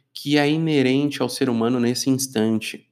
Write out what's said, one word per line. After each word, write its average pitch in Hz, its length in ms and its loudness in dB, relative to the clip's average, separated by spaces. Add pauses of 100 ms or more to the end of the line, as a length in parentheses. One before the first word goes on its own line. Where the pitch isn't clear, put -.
(140)
que 143 240 0
é 143 120 4
inerente 143 720 0
ao 123 80 -2
ser 127 200 -2
humano 120 300 0
nesse 120 300 0
instante? 113 840 -2